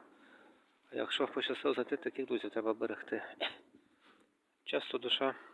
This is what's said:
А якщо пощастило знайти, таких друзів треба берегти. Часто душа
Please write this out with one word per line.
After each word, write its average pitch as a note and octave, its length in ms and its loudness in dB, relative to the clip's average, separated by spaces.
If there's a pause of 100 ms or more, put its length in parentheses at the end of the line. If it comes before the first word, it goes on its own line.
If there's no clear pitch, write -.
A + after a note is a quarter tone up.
(920)
А - 40 -8
якщо B2 300 2
пощастило C3+ 480 2
знайти, B2 220 0
таких C3+ 300 -2
друзів A2 240 0
треба A2 240 2
берегти. A2 480 -2 (1400)
Часто - 340 0
душа B2+ 360 2 (200)